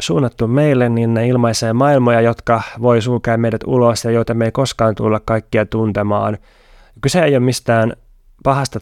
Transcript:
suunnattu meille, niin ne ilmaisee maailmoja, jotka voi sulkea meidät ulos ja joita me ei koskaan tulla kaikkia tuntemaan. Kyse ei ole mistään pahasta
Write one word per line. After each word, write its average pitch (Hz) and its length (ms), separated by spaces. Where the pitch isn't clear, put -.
suunnattu 131 460
meille, 127 420
niin 117 240
ne 113 140
ilmaisee 117 460
maailmoja, 123 480
jotka 117 400
voi 120 200
sulkea 117 360
meidät 113 280
ulos 120 400
ja 117 60
joita 117 220
me 117 120
ei 113 60
koskaan 113 440
tulla 107 240
kaikkia 110 460
tuntemaan. 104 720
Kyse 170 220
ei 151 120
ole 127 40
mistään 120 540
pahasta 135 380